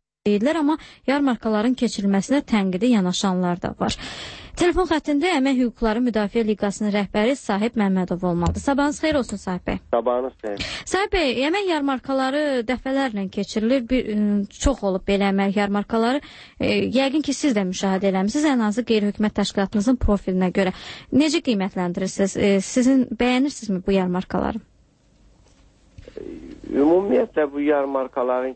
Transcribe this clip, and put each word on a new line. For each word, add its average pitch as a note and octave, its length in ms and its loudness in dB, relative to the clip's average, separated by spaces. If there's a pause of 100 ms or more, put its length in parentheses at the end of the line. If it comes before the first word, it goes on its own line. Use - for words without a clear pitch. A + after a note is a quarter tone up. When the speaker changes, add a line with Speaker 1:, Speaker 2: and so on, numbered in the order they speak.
(240)
Speaker 1:
deyirlər, A#3 380 2
amma D4 160 2 (300)
yarmarkaların B3 680 2
keçirilməsinə G3+ 720 2
tənqidi G3 460 2
yanaşanlar F3+ 680 0
da - 200 -6
var. - 180 -2 (580)
Telefon E4+ 320 2
xəttində D4+ 480 0
Əmək C4+ 300 2
Hüquqları A3 400 0
Müdafiə A3 420 0
Liqasının G#3 480 -2
rəhbəri G#3 400 2
Sahib G#3+ 400 -2
Məmmədov F#3 480 0
olmalıdır. E3+ 400 0
Sabahınız C#4+ 400 0
xeyir D#4 160 2
olsun, A3 240 -6
Sahib F3+ 240 -6
bəy. - 240 -6
Speaker 2:
Sabahınız B2 540 -2
xeyir. G2+ 200 -6 (280)
Speaker 1:
Sahib G4+ 240 0
bəy, C#4 180 2 (140)
əmək G4 240 -2
yarmarkaları C4+ 680 -2 (280)
dəfələrlə B3+ 640 -2
keçirilir. A3 540 0
Bir, B3+ 260 0
ıı, G#3 260 2 (220)
çox C4+ 240 2
olub F#3 200 0
belə G3 260 2
əmək G3 260 0
yarmarkaları. A3+ 600 0 (380)
E, G#3+ 160 0 (120)
yəqin C4+ 380 0
ki, C#4+ 100 -2
siz C4+ 220 0
də G3 100 0
müşahidə F#3+ 460 0
eləmisiniz, G#3+ 420 0
ən A#3 140 2
azı A3 180 -2
qeyri-hökumət G#3 540 0
təşkilatınızın G3+ 580 0
profilinə F#3 560 2
görə. F#3+ 160 2 (400)
Necə D4+ 380 2
qiymətləndirirsiniz? F#3+ 880 -2
E, G3 240 4
sizin B3+ 500 2
bəyənirsinizmi B3 760 -2
bu G3 120 2
yarmarkaları? F#3 720 -2 (2000)
Speaker 2:
Ümumiyyətlə, F#3+ 760 4
bu C#3+ 120 -8
yarmarkaların C3 960 0